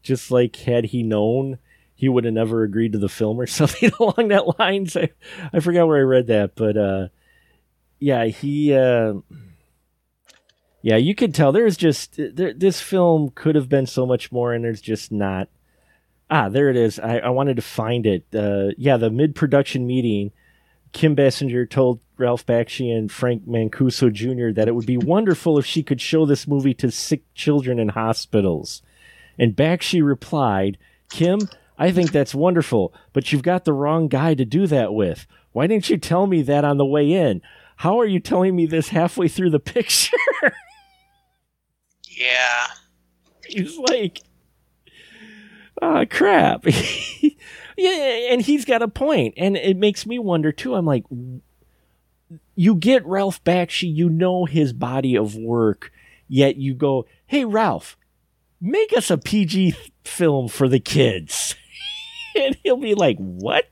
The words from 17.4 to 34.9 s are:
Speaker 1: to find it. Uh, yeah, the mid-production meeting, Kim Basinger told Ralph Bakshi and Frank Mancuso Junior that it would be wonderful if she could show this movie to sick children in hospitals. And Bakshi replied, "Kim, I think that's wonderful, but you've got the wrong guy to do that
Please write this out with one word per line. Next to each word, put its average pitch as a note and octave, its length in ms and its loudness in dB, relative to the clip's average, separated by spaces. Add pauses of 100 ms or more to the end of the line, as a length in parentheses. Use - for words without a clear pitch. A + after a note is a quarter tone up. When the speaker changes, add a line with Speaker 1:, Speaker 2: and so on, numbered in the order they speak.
Speaker 1:
to A2+ 60 -4
find A2+ 440 -4
it. F#2+ 200 0 (100)
Uh, G2+ 420 0
yeah, B2+ 200 2
the A2+ 120 2
mid-production C#3 800 0
meeting, A2+ 440 -2 (600)
Kim D#3 240 2
Basinger B2+ 540 0
told B2+ 320 2 (160)
Ralph A#2+ 280 -2
Bakshi A#2 480 -2
and A2 160 -2
Frank A#2+ 380 -4
Mancuso A#2 640 0
Junior A#2+ 400 -4
that G#2+ 160 0
it A#2 80 0
would A#2 100 -4
be B2 120 0
wonderful E3+ 600 2
if C#3 80 0
she - 180 -4
could C3 180 -4
show D#3+ 240 2
this C#3+ 200 0
movie C#3 280 0
to B2 180 -2
sick - 320 -4 (100)
children B2+ 460 -2
in A2 80 0
hospitals. G#2 920 -2 (580)
And A2+ 160 2
Bakshi E3 500 0
replied, G#2+ 720 -2 (320)
"Kim, F#3 380 0 (300)
I F3 160 2
think E3+ 180 2
that's C#3 240 0
wonderful, C#3+ 580 0 (200)
but - 180 -2
you've C#3+ 100 0
got F3 220 0
the D#3+ 80 0
wrong D3 380 0
guy D3 240 0
to C3 100 0
do D3 240 0
that A#2+ 260 0